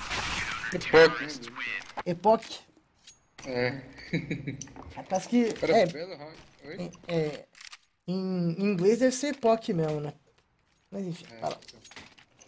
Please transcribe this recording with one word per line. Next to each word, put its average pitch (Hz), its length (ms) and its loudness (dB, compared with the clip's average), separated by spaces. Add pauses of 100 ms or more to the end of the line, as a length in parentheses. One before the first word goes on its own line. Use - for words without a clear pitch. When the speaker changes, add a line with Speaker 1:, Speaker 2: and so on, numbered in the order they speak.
(720)
Speaker 1:
Epoch. 147 800 4 (560)
Speaker 2:
Epoch? 196 540 2 (880)
Speaker 1:
É. 131 360 -2 (300)
<laughs> - 840 -8
Speaker 2:
Rapaz - 320 -4
que 240 280 2
Speaker 1:
Cara, 160 220 2
Speaker 2:
é, 202 100 8
Speaker 1:
belo 170 300 -6
round. 151 200 -16 (300)
Oi? 170 240 -10 (180)
Speaker 2:
é, 170 80 0
é, 151 280 -2 (600)
em, 180 460 0
em 196 140 0
inglês 208 340 4
deve 254 160 6
ser 285 180 -2
Epoch 226 380 2
mesmo, 156 280 0
né? 147 120 -8 (760)
Mas 196 160 -8
enfim, 170 280 -8
Speaker 1:
É, 113 80 -18
Speaker 2:
vai - 100 -6
lá. - 140 -8
Speaker 1:
então. - 160 -20 (680)